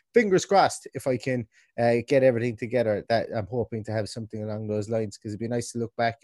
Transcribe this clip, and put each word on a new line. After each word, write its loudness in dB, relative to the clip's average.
Fingers 4
crossed 2
if -10
I 2
can, -4
uh, 4
get 4
everything 4
together 0
that 2
I'm -4
hoping -6
to -6
have -2
something -10
along -6
those -2
lines, -4
'cause -10
it'd -8
be -4
nice -4
to -6
look -6
back -2